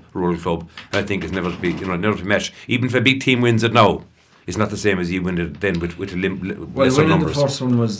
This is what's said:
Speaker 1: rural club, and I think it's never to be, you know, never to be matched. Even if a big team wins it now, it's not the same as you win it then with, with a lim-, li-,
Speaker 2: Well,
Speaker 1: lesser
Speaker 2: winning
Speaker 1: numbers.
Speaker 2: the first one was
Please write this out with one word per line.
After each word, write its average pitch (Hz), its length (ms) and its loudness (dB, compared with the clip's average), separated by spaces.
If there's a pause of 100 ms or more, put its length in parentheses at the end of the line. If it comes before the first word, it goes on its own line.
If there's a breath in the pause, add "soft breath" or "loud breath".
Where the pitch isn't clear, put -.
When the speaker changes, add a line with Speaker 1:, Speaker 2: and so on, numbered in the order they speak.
(160)
Speaker 1:
rural 87 220 0
club, 85 320 -4 (240 loud breath)
and 101 120 0
I - 20 -6
think 98 160 -4
it's 85 100 -8
never 90 200 -4
to 87 60 -10
be, 87 120 -2
you 90 160 -6
know, 92 80 -4
never 98 220 0
to 87 80 -10
be 98 40 -4
matched. 98 240 0 (140 loud breath)
Even 123 220 0
if 117 80 -2
a 127 40 4
big 131 200 4
team 127 200 2
wins 117 220 4
it 113 100 2
now, 104 300 6 (460 soft breath)
it's 90 80 -6
not 104 140 0
the 104 60 -4
same 98 220 2
as 87 140 -2
you 92 100 -2
win 90 160 -2
it 78 220 -4
then 92 180 0
with, 85 200 -6
with 80 140 -8
a 87 40 -8
lim-, 95 260 -2
li-, 98 120 -6
Speaker 2:
Well, 131 320 -2
Speaker 1:
lesser 135 160 4
Speaker 2:
winning 160 160 4
Speaker 1:
numbers. 139 180 -2
Speaker 2:
the 143 60 2
first 135 200 -2
one 123 160 2
was 113 220 2